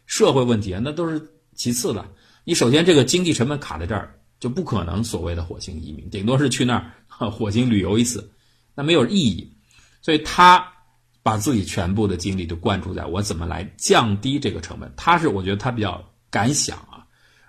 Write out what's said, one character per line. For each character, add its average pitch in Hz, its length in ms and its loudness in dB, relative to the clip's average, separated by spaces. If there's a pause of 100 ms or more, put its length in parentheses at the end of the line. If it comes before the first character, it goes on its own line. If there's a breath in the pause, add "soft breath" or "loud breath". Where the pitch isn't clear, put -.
社 185 260 2
会 131 100 4
问 117 180 2
题 95 120 -6
啊， 95 100 -6
那 143 80 -4
都 165 180 -4
是 156 140 -4 (320)
其 - 180 -4
次 196 200 -4
的。 92 120 -6 (400 soft breath)
你 165 80 -2
首 151 160 4
先 151 160 4
这 180 80 6
个 139 120 8
经 180 200 2
济 160 80 2
成 - 160 0
本 143 120 -4
卡 - 180 -10
在 87 80 -6
这 107 80 -4
儿， - 240 -8 (220)
就 127 80 -4
不 160 160 -4
可 101 180 -2
能 87 200 -2
所 85 200 -4
谓 85 140 -4
的 82 60 -4
火 85 160 -10
星 82 220 -12
移 76 120 -12
民， 71 180 -14
顶 101 160 -6
多 131 100 2
是 143 120 2
去 131 160 0
那 123 100 2
儿， 92 180 -4 (100)
<laughs> - 280 -6
火 113 180 -4
星 120 220 2
旅 104 80 4
游 92 180 2
一 120 60 4
次， - 260 -4 (460)
那 139 80 -8
没 160 100 2
有 131 140 4
意 208 100 -2
义。 110 400 0 (460 soft breath)
所 165 100 0
以 151 60 4
他 180 460 8 (580)
把 110 140 2
自 127 180 0
己 98 100 0
全 92 280 -2
部 104 160 2
的 92 80 -2
精 95 200 -4
力 90 80 -4
都 85 120 -8
灌 95 260 0
注 90 100 -8
在 82 140 -8
我 90 160 -2
怎 101 140 -4
么 82 100 -6
来 80 160 -6 (140)
降 113 440 2
低 135 180 -2
这 120 120 -4
个 85 100 -8
成 78 200 -14
本。 69 160 -16
他 175 200 2
是， 160 120 0
我 98 120 0
觉 92 100 -4
得 101 60 0
他 127 140 -4
比 120 100 -6
较 87 240 -6 (240)
敢 113 240 0
想 - 260 -4
啊， - 280 -20 (420 soft breath)